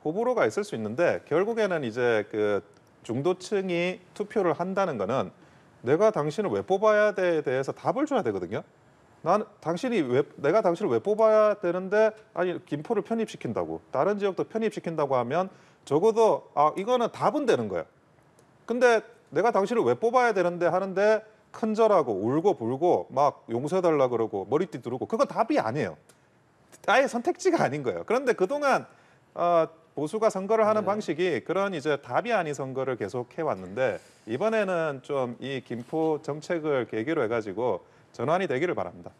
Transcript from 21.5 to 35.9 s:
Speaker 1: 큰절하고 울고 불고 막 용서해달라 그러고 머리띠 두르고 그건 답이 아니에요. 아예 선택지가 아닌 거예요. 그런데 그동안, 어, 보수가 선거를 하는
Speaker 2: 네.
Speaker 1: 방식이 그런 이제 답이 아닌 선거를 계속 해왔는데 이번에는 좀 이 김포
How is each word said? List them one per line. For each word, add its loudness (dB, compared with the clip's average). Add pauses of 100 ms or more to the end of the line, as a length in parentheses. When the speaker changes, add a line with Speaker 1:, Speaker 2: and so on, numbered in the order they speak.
Speaker 1:
큰절하고 2
울고 2
불고 0
막 0
용서해달라 2
그러고 -2
머리띠 -2
두르고 -6
그건 0
답이 0
아니에요. -4 (920)
아예 4
선택지가 0
아닌 -2
거예요. -2
그런데 0
그동안, 0 (500)
어, 2 (280)
보수가 0
선거를 2
하는 2
Speaker 2:
네. -4
Speaker 1:
방식이 -2
그런 -2
이제 -2
답이 -2
아닌 0
선거를 -4
계속 -6
해왔는데 -2 (260)
이번에는 -2
좀 -4
이 -8
김포 -2